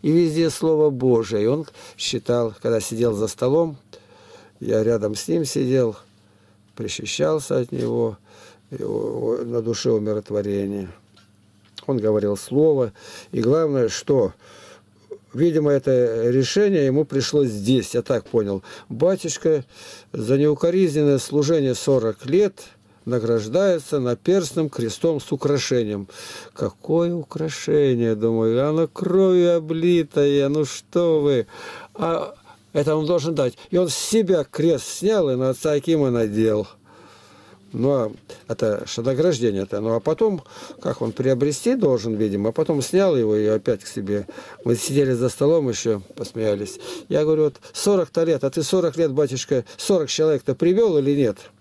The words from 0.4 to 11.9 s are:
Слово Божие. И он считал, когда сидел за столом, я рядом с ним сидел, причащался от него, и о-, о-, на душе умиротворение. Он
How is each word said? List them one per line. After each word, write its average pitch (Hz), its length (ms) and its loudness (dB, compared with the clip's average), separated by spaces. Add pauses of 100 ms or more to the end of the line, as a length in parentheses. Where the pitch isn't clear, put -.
Слово 151 400 2
Божие. 117 540 2
И 110 40 2
он 147 180 0 (320)
считал, 117 640 -2
когда 117 180 0
сидел 113 340 -2
за 104 140 -2
столом, 143 500 0 (840)
я 110 240 0
рядом 107 320 0
с - 120 -10
ним 165 180 -2
сидел, 127 500 0 (800)
причащался 139 840 -4
от 120 120 -6
него, 117 460 -4 (520)
и 135 140 -10
о-, 101 40 -6
о-, 110 580 -4
на 117 160 -4
душе 117 300 -2
умиротворение. 101 1000 -4 (1000)
Он 135 100 -2